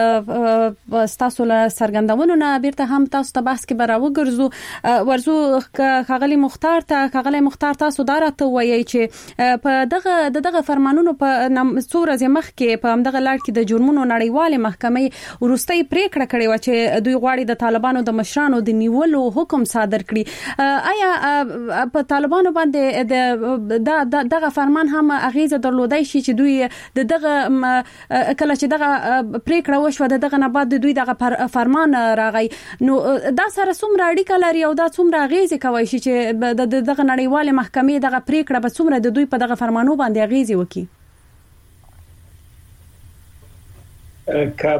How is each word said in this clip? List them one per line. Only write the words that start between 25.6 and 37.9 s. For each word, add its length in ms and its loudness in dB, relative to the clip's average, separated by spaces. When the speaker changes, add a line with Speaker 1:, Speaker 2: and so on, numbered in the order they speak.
Speaker 1:
درلودای 340 0
شي 220 -2
چې 60 0
دوی 260 2
د 160 0
دغه، 380 0
م، 340 0
کله 160 0
چې 180 -2
دغه، 160 0
پریکړه 360 0
وشوه، 240 0
د 180 0
دغه 180 -2
نه 40 2
بعد 260 0
د 100 2
دوی 160 2
دغه 220 -2
پر-، 180 0
فرمان 340 2
راغی؟ 280 0
نو، 120 2
دا 160 0
سره 180 0
څومره 380 0
اړیکه 320 0
لري 200 2
او 100 0
دا 220 2
څومره 300 4
اغیزې 400 2
کولی 260 0
شي 140 0
چې 80 2
د، 0 -
د، 40 2
دغه 140 0
نړیوالې 560 2
محکمې 360 0